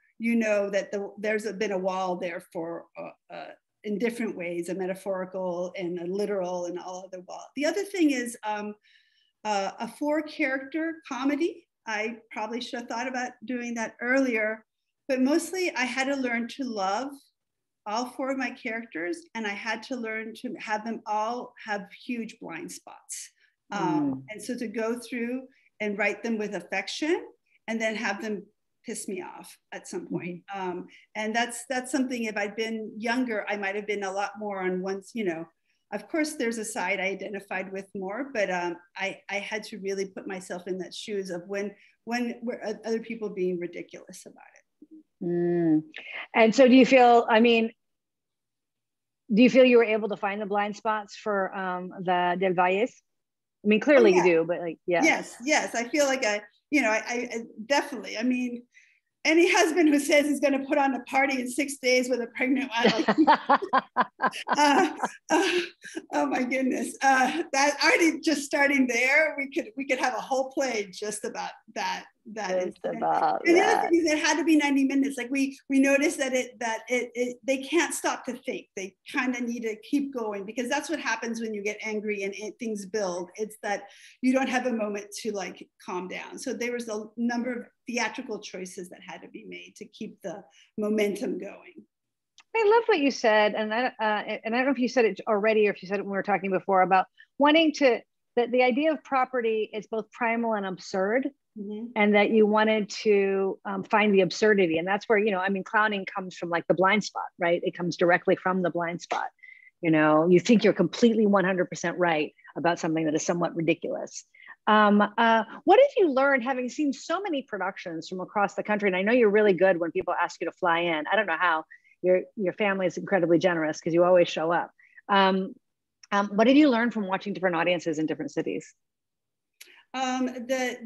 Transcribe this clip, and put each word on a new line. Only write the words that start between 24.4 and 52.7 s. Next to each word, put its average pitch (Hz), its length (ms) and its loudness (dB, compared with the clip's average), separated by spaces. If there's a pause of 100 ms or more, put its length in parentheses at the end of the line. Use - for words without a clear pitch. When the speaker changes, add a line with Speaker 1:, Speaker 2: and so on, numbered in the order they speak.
Speaker 1:
so 247 140 -8
to 240 100 -6
go 226 320 -4
through 247 440 -6 (360)
and 208 180 -4
write 208 280 -2
them 226 140 -2
with 202 180 -6
affection 302 680 -4 (440)
and 220 120 -4
then 220 140 -2
have 202 260 -4
them 214 240 -6 (400)
piss 214 220 -10
me 190 160 -8
off 65 340 -16 (140)
at 180 160 -14
some 175 220 -10
point. 180 340 -8 (100)
Speaker 2:
Mm-hmm. 190 160 -6
Speaker 1:
Um, 180 180 -8 (280)
and 214 220 -6
that's, 240 320 -4
that's 254 240 -4
something, 254 320 -2
if 214 120 -6
I'd 208 200 -4
been 220 420 -6
younger, 233 500 -2
I 208 80 -4
might 196 200 -4
have 208 100 -6
been 208 160 -4
a 190 100 -6
lot 196 280 -4
more 202 220 -6
on 185 200 -2
one, 196 200 -6 (100)
you 226 120 -6
know, 165 220 -4 (460)
of 214 160 -10
course 302 260 -2
there's 226 240 -4
a 214 60 -8
side 196 340 -4
I 185 60 -4
identified 196 680 -8
with 190 220 -12
more, 208 400 -8
but, 202 160 0
um, 175 260 -4 (200)
I, 190 240 -6 (100)
I 196 60 -6
had 214 280 -6
to 214 140 -14
really 196 280 -4
put - 200 -16
myself 185 400 -10
in 185 120 -6
that 180 140 -10
shoes 196 380 -8
of 175 160 -8
when, 202 280 -6 (300)
when 240 380 -6
were 233 220 -8
o-, 208 200 -8
other 226 160 -4
people 226 300 -10
being 180 280 -4
ridiculous 175 680 -14
about - 160 -20 (140)
it. - 680 -20
Speaker 2:
Mm. 175 580 2 (520)
And 220 200 6
so 269 120 8
do 240 80 8
you 262 120 10
feel, 240 440 8
I 226 100 6
mean, 226 300 4 (1600)
do 208 100 6
you 247 80 10
feel 254 140 8
you 247 140 8
were 233 60 8
able 214 240 0
to 196 80 -4
find 202 240 -4
the 214 60 -6
blind 202 300 -2
spots 214 400 -6
for, 196 400 -2
um, 185 440 -6
the 180 380 0
Del 185 140 2
Valles? 185 400 2 (720)